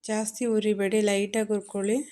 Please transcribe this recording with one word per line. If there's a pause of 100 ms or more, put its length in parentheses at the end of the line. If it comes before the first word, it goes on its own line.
(100)
ಜಾಸ್ತಿ (100)
ಹುರಿಬೇಡಿ, (100)
ಲೈಟಾಗಿ
ಹುರ್ಕೊಳ್ಳಿ. (140)